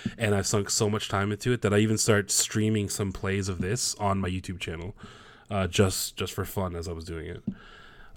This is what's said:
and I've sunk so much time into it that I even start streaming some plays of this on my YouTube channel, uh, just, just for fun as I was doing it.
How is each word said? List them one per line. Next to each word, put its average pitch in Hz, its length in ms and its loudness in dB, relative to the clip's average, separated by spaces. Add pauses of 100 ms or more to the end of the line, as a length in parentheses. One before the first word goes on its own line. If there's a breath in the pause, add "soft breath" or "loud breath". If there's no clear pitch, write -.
(180 loud breath)
and 104 180 2
I've 95 120 0
sunk 101 220 2
so 107 200 2
much 104 180 -2
time 98 240 0
into 123 220 0
it 120 80 -2
that 101 120 4
I 104 40 6
even 110 200 6
start 104 340 4
streaming 107 580 2
some 98 240 -2
plays 98 340 -2
of 90 140 -2
this 101 340 -2
on 98 240 2
my 92 100 0
YouTube 92 300 -6
channel, 82 360 -8 (540 loud breath)
uh, 98 180 0
just, - 500 2
just 92 160 -6
for 95 100 -4
fun 90 320 -4
as 85 140 -8
I - 20 -6
was 82 140 -8
doing 82 220 -8
it. 87 160 -10 (720 loud breath)